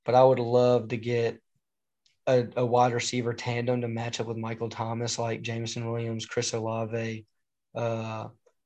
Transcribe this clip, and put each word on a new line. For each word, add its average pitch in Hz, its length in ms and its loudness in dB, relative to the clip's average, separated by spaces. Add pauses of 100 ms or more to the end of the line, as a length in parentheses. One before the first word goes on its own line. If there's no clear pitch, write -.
but 117 100 2
I 127 80 10
would 131 160 8
love 120 500 4
to 123 100 -2
get 117 420 -2 (880)
a, 123 200 4 (100)
a 123 100 2
wide 123 260 4
receiver 120 400 -2
tandem 120 480 -2
to 120 80 -4
match 117 320 -4
up 113 60 -6
with 113 100 -6
Michael 113 320 -6
Thomas, 117 500 -4
like 117 220 -4
Jameson 117 500 -6
Williams, 113 360 -6
Chris - 260 -4
Olave, 113 720 -4 (500)
uh, 113 540 -6 (380)